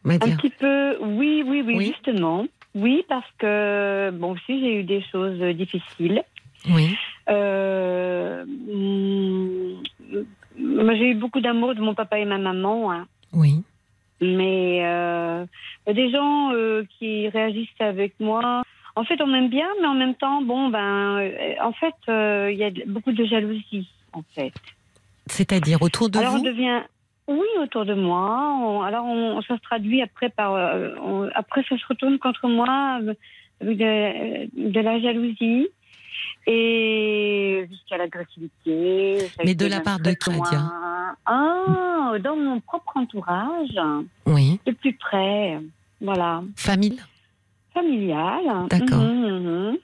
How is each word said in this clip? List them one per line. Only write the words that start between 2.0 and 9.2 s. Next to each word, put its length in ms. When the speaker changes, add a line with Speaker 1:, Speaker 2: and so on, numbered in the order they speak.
Speaker 2:
Oui, 340
parce 180
que, 760
bon, 200
aussi, 280
j'ai 200
eu 40
des 260
choses 280
difficiles. 640
Speaker 1:
Oui. 260
Speaker 2:
Euh, 1160
mm, 1400